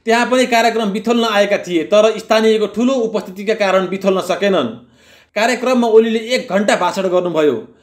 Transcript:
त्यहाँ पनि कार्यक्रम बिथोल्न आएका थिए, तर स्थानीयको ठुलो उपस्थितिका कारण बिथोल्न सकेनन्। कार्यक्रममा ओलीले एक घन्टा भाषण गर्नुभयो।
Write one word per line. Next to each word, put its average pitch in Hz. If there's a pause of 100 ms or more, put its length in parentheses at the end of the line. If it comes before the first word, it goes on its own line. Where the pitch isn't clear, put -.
त्यहाँ 233
पनि 254
कार्यक्रम 226
बिथोल्न 220
आएका 202
थिए, 170
तर 214
स्थानीयको 220
ठुलो 240
उपस्थितिका 202
कारण 190
बिथोल्न 190
सकेनन्। 180 (680)
कार्यक्रममा 240
ओलीले 226
एक 226
घन्टा 208
भाषण 180
गर्नुभयो। 160 (140)